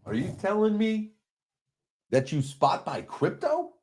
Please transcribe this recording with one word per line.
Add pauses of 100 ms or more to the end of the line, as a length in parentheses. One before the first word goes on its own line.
Are
you
telling
me (960)
that
you
spot
buy
crypto? (100)